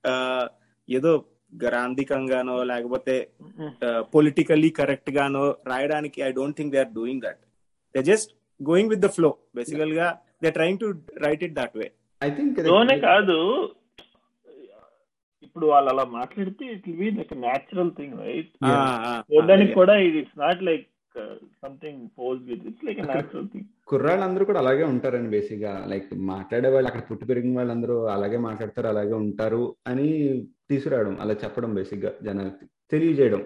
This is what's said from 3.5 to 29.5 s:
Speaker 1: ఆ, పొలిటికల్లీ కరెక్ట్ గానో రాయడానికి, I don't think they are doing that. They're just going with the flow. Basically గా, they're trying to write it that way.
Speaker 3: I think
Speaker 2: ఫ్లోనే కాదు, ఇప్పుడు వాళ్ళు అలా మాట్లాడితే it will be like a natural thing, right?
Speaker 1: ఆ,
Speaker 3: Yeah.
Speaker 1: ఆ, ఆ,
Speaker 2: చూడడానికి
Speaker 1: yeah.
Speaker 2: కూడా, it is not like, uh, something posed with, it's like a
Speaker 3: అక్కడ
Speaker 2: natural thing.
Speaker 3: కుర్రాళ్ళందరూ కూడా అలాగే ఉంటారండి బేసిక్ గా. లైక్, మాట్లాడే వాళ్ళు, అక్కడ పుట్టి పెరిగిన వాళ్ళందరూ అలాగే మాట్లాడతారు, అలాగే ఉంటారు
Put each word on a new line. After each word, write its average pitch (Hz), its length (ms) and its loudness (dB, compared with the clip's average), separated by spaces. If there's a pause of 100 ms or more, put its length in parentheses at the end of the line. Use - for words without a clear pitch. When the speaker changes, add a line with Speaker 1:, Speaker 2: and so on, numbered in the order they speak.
Speaker 1:
ఆ, 117 120 0
పొలిటికల్లీ 151 720 4
కరెక్ట్ 139 400 -2
గానో 139 460 0 (100)
రాయడానికి, 143 560 -4
I 139 60 -2
don't 135 240 -4
think 147 140 -6
they 135 180 0
are 117 100 -8
doing 117 220 -6
that. 113 200 -8 (580)
They're 135 200 4
just 214 120 -2 (440)
going 190 180 4
with 202 180 2
the 190 80 0
flow. 143 480 0
Basically 156 360 -2
గా, 170 200 0 (260)
they're 160 160 0
trying 185 240 0
to 196 160 -4 (240)
write 156 240 -2
it 165 60 -12
that 123 260 -6
way. 101 60 -6 (420)
Speaker 3:
I 147 120 -4
think 277 200 0
Speaker 2:
ఫ్లోనే 185 380 6
కాదు, 185 720 2 (1700)
ఇప్పుడు 156 240 -4
వాళ్ళు 143 240 6
అలా 131 140 0
మాట్లాడితే 185 640 -8
it 202 240 -12
will 165 100 -10
be 214 100 0
like 156 280 -6
a - 20 -10
natural 139 480 -2
thing, 143 220 -8
right? 123 360 -8 (180)
Speaker 1:
ఆ, 131 40 4
Speaker 3:
Yeah. 139 60 4
Speaker 1:
ఆ, 131 320 0
ఆ, 117 160 -6 (120)
Speaker 2:
చూడడానికి 190 380 8
Speaker 1:
yeah. - 20 -4
Speaker 2:
కూడా, 190 200 8
it 185 180 4
is 151 160 -4 (160)
not 175 140 2
like, 170 240 -2 (360)
uh, 107 180 -12 (300)
something 139 300 -16
posed 123 540 -8
with, 104 180 -10
it's 269 200 -10
like 202 100 -6
a - 20 -10
Speaker 3:
అక్కడ 143 160 -4
Speaker 2:
natural 147 340 -6
thing. - 140 -14 (220)
Speaker 3:
కుర్రాళ్ళందరూ 185 580 0
కూడా 196 160 0
అలాగే 135 240 2
ఉంటారండి 123 460 -2
బేసిక్ 104 320 -2
గా. 98 240 -8
లైక్, 98 280 -8
మాట్లాడే 98 540 -2
వాళ్ళు, 131 200 4
అక్కడ 117 220 -8
పుట్టి 113 160 -10
పెరిగిన 123 300 -2
వాళ్ళందరూ 117 460 -2
అలాగే 104 340 -2
మాట్లాడతారు, 113 500 -4
అలాగే 104 260 0
ఉంటారు 110 640 -2 (100)